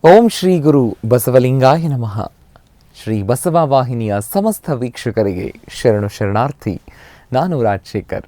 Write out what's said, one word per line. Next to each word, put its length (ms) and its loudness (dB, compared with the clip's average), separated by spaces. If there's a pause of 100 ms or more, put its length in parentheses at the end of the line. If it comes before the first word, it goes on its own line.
ಓಂ 240 8
ಶ್ರೀ 300 0
ಗುರು 380 2 (120)
ಬಸವಲಿಂಗಾಯ 760 2
ನಮಃ. 440 -6 (720)
ಶ್ರೀ 200 -2
ಬಸವ 460 0
ವಾಹಿನಿಯ 460 0 (180)
ಸಮಸ್ತ 360 -4
ವೀಕ್ಷಕರಿಗೆ 840 -4 (140)
ಶರಣು 400 0
ಶರಣಾರ್ಥಿ. 720 -4 (520)
ನಾನು 280 -2
ರಾಜಶೇಖರ್. 680 -4